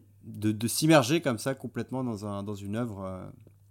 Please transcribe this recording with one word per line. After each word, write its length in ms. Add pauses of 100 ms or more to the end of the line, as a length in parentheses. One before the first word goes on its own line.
(260)
de, 260
de 160
s'immerger 540
comme 180
ça 160
complètement 480
dans 240
un, 160
dans 120
une 200
œuvre, 300
euh, 200 (460)